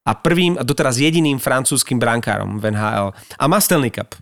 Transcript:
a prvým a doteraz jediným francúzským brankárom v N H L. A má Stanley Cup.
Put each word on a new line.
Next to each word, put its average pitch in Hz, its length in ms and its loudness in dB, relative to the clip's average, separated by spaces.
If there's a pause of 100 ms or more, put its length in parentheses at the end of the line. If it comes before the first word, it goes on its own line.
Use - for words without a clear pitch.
a - 160 -2
prvým 175 400 2
a 127 80 -4
doteraz 135 320 0
jediným 151 400 2
francúzským 131 640 -2
brankárom 107 560 0
v 107 160 -2
N 104 40 -2
H 107 80 -2 (120)
L. 101 120 0 (280)
A - 80 -2
má 196 160 2
Stanley 147 320 0
Cup. - 300 -10